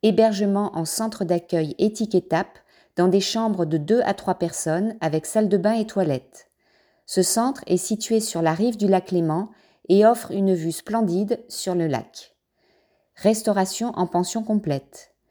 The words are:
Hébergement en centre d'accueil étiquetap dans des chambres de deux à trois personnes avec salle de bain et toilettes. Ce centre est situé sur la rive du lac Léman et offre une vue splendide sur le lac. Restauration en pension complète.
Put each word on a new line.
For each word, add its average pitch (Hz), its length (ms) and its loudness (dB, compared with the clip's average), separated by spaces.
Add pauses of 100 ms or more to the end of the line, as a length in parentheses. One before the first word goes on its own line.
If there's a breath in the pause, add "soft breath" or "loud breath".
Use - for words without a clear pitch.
Hébergement 208 720 2
en 160 100 -2
centre 214 400 -6
d'accueil 165 520 -2
étiquetap 202 720 0 (500 soft breath)
dans 175 100 4
des 190 140 4
chambres 214 420 -2
de 160 140 0
deux 208 240 2
à 202 120 0
trois 190 220 -4
personnes 180 640 -4
avec 156 260 -2
salle 214 220 0
de 190 80 2
bain 202 160 2
et 226 160 -2
toilettes. 156 600 -4 (580)
Ce - 160 0
centre 240 440 0
est 180 120 0
situé 220 420 -2
sur 214 220 -4
la 160 120 2
rive 220 220 0
du 208 100 -2
lac 185 260 2
Léman 170 380 0 (380 soft breath)
et 202 180 6
offre 233 260 4
une 196 220 2
vue 165 200 -2
splendide 208 760 -2
sur - 260 -6
le 170 140 0
lac. - 480 -8 (800)
Restauration 214 800 0
en 180 120 0
pension 180 360 -2
complète. 196 720 -4 (160)